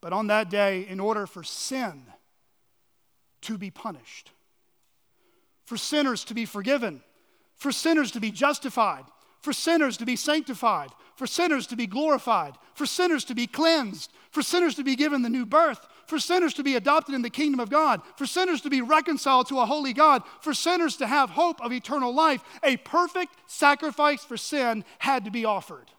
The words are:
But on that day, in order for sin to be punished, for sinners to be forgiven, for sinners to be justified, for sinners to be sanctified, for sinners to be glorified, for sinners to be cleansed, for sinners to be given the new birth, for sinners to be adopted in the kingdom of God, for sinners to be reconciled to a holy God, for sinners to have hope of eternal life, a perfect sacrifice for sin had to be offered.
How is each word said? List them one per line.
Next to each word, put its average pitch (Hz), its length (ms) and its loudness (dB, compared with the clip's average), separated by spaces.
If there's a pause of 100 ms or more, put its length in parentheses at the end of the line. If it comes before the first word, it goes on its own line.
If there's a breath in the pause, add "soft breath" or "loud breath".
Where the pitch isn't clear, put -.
But 170 120 -8
on 208 160 -2
that 208 220 2
day, 196 360 0
in 190 140 -8
order 208 260 -2
for 175 160 -18
sin 170 680 -8 (1300)
to 220 180 -8
be 190 140 -12
punished, - 580 -16 (1300)
for 240 120 -10
sinners 277 500 0
to 226 80 -10
be 233 100 -4
forgiven, 208 580 -4 (540)
for 277 160 -4
sinners 311 400 2
to 240 80 -6
be 214 100 -2
justified, 220 760 -2 (360 soft breath)
for 294 120 -4
sinners 311 440 2
to 233 100 -8
be 247 100 -2
sanctified, 233 760 -2 (220 soft breath)
for 262 100 -6
sinners 320 400 0
to 240 100 -10
be 233 100 -4
glorified, 220 720 0 (180 soft breath)
for 294 120 -4
sinners 349 380 0
to 262 100 -10
be 233 120 -2
cleansed, 294 640 0 (200 soft breath)
for 294 120 -2
sinners 339 320 2
to 294 80 -8
be 262 140 0
given 285 240 0
the 240 80 0
new 247 160 -2
birth, 277 420 2 (200 soft breath)
for 320 120 -4
sinners 339 360 0
to 294 80 -8
be 269 140 0
adopted 277 380 0
in 262 60 -2
the 240 100 -4
kingdom 277 300 0
of 226 80 -4
God, 269 340 2 (140)
for 277 100 -6
sinners 349 360 0
to 285 80 -4
be 269 100 2
reconciled 269 680 2
to 262 120 -2
a 233 60 4
holy 269 260 -2
God, 277 340 6 (140 loud breath)
for 302 140 -4
sinners 339 420 0
to 262 100 -4
have 262 240 2
hope 330 300 0
of 240 120 -6
eternal 254 400 -4
life, 285 300 2 (200 loud breath)
a 269 160 2
perfect 349 680 -2
sacrifice 294 800 2
for 233 140 -10
sin 240 440 -2 (160 loud breath)
had 254 280 -2
to 220 40 -10
be 226 140 -4
offered. 175 540 -4